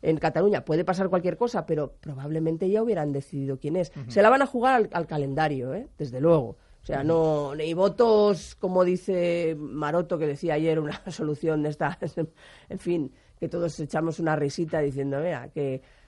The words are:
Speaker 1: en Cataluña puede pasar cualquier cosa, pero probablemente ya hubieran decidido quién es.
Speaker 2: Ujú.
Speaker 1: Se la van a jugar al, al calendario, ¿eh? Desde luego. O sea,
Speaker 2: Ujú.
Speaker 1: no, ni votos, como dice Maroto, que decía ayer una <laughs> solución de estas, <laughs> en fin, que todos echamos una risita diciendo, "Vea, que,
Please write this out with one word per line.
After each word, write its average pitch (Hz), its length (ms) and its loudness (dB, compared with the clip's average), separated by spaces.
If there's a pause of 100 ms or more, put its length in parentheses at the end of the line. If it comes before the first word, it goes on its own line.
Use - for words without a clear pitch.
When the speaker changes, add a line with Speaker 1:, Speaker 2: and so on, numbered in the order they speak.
Speaker 1:
en 160 140 2
Cataluña 165 480 2
puede 160 220 0
pasar 185 240 0
cualquier 175 260 0
cosa, 233 300 -2
pero 151 340 -2
probablemente 160 680 -2
ya 214 120 2
hubieran 175 300 0
decidido 139 480 -6
quién 147 160 -4
es. - 180 -2
Speaker 2:
Ujú. 127 160 -12
Speaker 1:
Se 156 120 4
la 214 80 10
van 269 140 6
a - 20 4
jugar 262 280 2
al, 226 200 4
al 165 120 -2
calendario, 139 680 -2
¿eh? 233 140 -8 (100)
Desde 127 240 -6
luego. 156 340 4 (260)
O - 40 -20
sea, 139 140 -4
Speaker 2:
Ujú. 143 80 -2
Speaker 1:
no, 156 480 2
ni 156 180 -4
votos, 208 840 4
como 185 300 2
dice 175 760 0
Maroto, 151 580 -2
que 151 100 0
decía 151 260 -2
ayer 160 260 2
una 147 240 -6
<laughs> 175 80 -10
solución 151 500 -2
de 151 100 -2
estas, 151 300 -4
<laughs> - 680 -8
en 190 100 -10
fin, 165 320 -2 (280)
que - 100 -6
todos 165 300 -4
echamos 156 400 -4
una 160 160 0
risita 156 440 -2
diciendo, 139 420 -2
"Vea, 147 320 -6
que, 135 300 -6 (240)